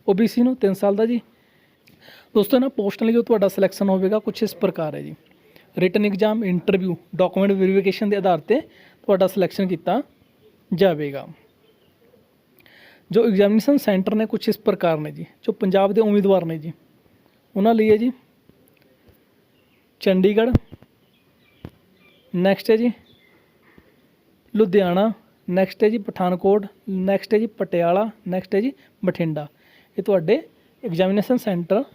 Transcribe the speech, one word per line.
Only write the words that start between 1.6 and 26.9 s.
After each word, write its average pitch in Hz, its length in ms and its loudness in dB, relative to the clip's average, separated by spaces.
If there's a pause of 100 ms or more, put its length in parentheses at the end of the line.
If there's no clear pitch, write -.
ਦੋਸਤੋ 208 240 2
ਇਹਨਾਂ 262 120 2
ਪੋਸਟਾਂ 202 380 -4
ਲਈ 226 60 2
ਜੋ 233 80 2
ਤੁਹਾਡਾ 214 260 2
ਸਿਲੈਕਸ਼ਨ 196 420 0
ਹੋਵੇਗਾ 190 300 0
ਕੁਛ - 240 -6
ਇਸ 202 120 -2
ਪ੍ਰਕਾਰ 165 400 -4
ਹੈ 143 60 -10
ਜੀ। 151 120 -12 (640)
ਰਿਟਨ 190 280 0
ਐਗਜ਼ਾਮ, 214 380 -2
ਇੰਟਰਵਿਊ, 185 520 -2 (200)
ਡਾਕੂਮੈਂਟ 185 360 0
ਵੈਰੀਫਿਕੇਸ਼ਨ 190 580 0
ਦੇ 208 60 -2
ਆਧਾਰ 185 240 0
'ਤੇ 240 200 0
ਤੁਹਾਡਾ - 680 -2
ਸਿਲੈਕਸ਼ਨ 185 400 -2
ਕੀਤਾ 185 340 -2 (720)
ਜਾਵੇਗਾ। 151 560 0 (1800)
ਜੋ 220 140 4
ਐਗਜ਼ਾਮੀਨੇਸ਼ਨ 208 520 2
ਸੈਂਟਰ 196 380 0
ਨੇ 220 100 0
ਕੁਛ 214 240 -4
ਇਸ 208 100 0
ਪ੍ਰਕਾਰ 175 400 0
ਨੇ 151 120 -10
ਜੀ, 156 140 -14 (180)
ਜੋ 220 100 -2
ਪੰਜਾਬ 196 400 0
ਦੇ 220 80 2
ਉਮੀਦਵਾਰ 196 440 2
ਨੇ 160 120 -6
ਜੀ, 156 160 -12 (800)
ਉਹਨਾਂ 214 180 2
ਲਈ 214 160 2
ਹੈ 214 80 6
ਜੀ 240 140 -2 (1900)
ਚੰਡੀਗੜ੍ਹ, 202 500 2 (1800)
ਨੈਕਸਟ 190 380 0
ਹੈ 220 40 4
ਜੀ 233 160 0 (1600)
ਲੁਧਿਆਣਾ, 196 580 2 (360)
ਨੈਕਸਟ 190 360 -2
ਹੈ 214 60 4
ਜੀ 233 80 -2
ਪਠਾਨਕੋਟ, 196 680 -2 (240)
ਨੈਕਸਟ 190 440 -2